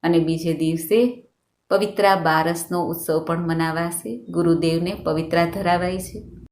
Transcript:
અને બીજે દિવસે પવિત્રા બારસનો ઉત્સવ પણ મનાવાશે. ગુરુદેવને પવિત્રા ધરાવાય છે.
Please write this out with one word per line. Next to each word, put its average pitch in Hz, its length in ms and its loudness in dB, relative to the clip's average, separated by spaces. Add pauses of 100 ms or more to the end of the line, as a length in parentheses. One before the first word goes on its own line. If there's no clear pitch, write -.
અને 170 160 4
બીજે 165 340 0
દિવસે 160 460 0 (720)
પવિત્રા 196 440 2
બારસનો 165 640 0 (120)
ઉત્સવ 160 340 -2
પણ 170 240 -2
મનાવાશે. 165 640 -2 (180)
ગુરુદેવને 165 640 2 (120)
પવિત્રા 160 400 0
ધરાવાય 180 540 -2
છે. - 200 -12 (320)